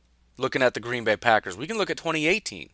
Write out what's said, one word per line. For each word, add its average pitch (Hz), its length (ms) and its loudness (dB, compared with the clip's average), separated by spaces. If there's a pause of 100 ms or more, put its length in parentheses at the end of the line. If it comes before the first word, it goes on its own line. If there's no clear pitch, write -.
(360)
looking 131 260 -2
at 123 120 4
the 120 60 -6
Green 120 240 -6
Bay 107 120 4
Packers. 101 400 2
We 123 100 -8
can 220 120 -6
look 175 120 0
at 156 60 -4
twenty 160 300 -2
eighteen. 160 480 -2